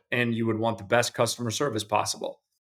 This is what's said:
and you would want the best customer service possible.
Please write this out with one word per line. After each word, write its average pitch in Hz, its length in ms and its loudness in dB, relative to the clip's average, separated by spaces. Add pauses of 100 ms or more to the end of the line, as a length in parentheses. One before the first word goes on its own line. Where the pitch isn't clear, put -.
(120)
and 120 240 2
you 113 120 0
would 110 120 0
want 113 180 0
the 104 60 -12
best 117 300 4
customer 120 380 0
service 110 340 -2
possible. - 560 -2 (220)